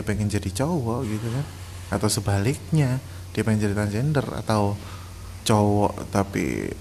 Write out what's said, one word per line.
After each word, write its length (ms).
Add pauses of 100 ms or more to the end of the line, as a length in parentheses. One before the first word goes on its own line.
pengen 240
jadi 160 (160)
cowok 400
gitu 240
kan. 180 (460)
Atau 160
sebaliknya, 960 (320)
dia 80
pengen 240
jadi 80
transgender, 480
atau 560 (640)
cowok 680
tapi 680